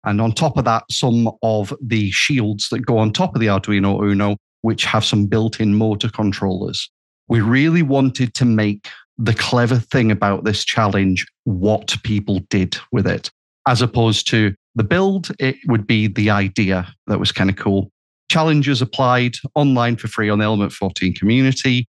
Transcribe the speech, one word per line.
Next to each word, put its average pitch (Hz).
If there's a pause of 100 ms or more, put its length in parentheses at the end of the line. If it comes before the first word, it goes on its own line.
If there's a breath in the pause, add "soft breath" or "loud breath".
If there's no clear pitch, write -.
And 104
on 113
top 151
of 120
that, 113
some 117 (120)
of 107
the 107
shields 107
that 113
go 117
on 110
top 180
of 110
the 110
Arduino 98
Uno, 101 (240)
which 113
have 107
some 104
built-in 107
motor 107
controllers. 98 (380)
We 117
really 143
wanted 131
to 131
make 104 (300 loud breath)
the 113
clever 120
thing 117
about 98
this 107
challenge 98 (180)
what 104
people 101 (100)
did 92 (160)
with 98
it. 90 (360)
As 127
opposed 113
to 107 (200)
the 113
build, 190
it 135 (120)
would 107
be 110
the 104
idea 95 (120)
that 101
was 95
kind 95
of 95
cool. 98 (400)
Challenges 147
applied 123 (180)
online 123
for 113
free 104
on 104
the 107
Element 104
fourteen 92
community. 123